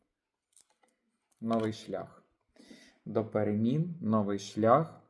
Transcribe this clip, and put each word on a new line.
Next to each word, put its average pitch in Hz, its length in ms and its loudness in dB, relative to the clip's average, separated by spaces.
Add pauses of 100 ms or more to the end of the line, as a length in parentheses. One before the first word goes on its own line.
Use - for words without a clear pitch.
(1400)
Новий 113 320 -2
шлях. 92 520 -12 (800)
До 107 200 -2
перемін, 113 760 0
новий 104 380 0
шлях, 117 720 2